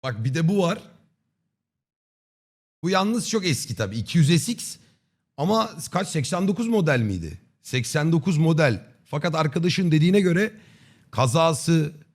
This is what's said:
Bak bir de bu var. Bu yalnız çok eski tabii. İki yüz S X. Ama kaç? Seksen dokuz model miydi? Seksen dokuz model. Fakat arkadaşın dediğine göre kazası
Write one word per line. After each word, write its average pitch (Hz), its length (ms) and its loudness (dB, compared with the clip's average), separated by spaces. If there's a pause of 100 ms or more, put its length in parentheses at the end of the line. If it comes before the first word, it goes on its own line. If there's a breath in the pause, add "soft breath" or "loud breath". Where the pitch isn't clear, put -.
Bak 113 220 -6
bir 131 100 -2
de 160 140 0
bu 202 140 2
var. 180 160 0 (2000)
Bu 170 80 -2
yalnız 202 380 0
çok 202 180 -2
eski - 300 -2
tabii. 107 220 -4
İki 139 200 -2
yüz 160 260 4
S 240 80 -4
X. - 240 -10 (600 soft breath)
Ama 214 400 -2 (140)
kaç? 185 180 -2
Seksen 175 400 -2
dokuz 226 200 -2
model 156 320 2
miydi? 90 400 -4 (220)
Seksen 147 500 -2
dokuz 160 260 0
model. 156 480 2 (180)
Fakat 156 300 -6
arkadaşın 165 580 0
dediğine 165 280 4
göre 185 320 0 (580 loud breath)
kazası 160 840 2 (220)